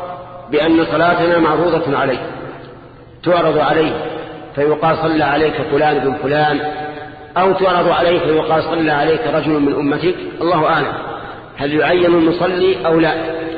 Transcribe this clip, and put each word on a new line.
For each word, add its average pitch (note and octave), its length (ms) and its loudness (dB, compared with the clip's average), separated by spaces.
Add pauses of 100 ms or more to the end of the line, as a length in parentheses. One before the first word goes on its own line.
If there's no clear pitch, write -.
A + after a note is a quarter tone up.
(500)
بأن D#3+ 340 4
صلاتنا E3+ 540 2
معروضة D#3 600 2
عليه، C3 200 0 (1040)
تعرض D#3+ 360 2
عليه D3+ 340 2 (640)
فيقال: D3+ 420 2
"صلى D#3 280 0
عليك D3 300 2 (180)
فلان D3 260 2
بن C3+ 240 0
فلان"، D3 380 0 (760)
أو F#3 160 4
تعرض F3+ 360 2
عليه E3+ 300 2
فيقال: D#3 440 0
"صلى D#3+ 300 -2
عليك D3+ 280 2 (140)
رجل D#3 160 0
من C#3+ 240 2
أمتك"، D3 400 0 (260)
الله D#3+ 260 2
أعلم D3+ 260 0 (640)
هل C#3+ 180 -4
يعين D#3+ 300 2
المصلي F3 840 2
أو E3 140 4
لا، D#3 140 2 (440)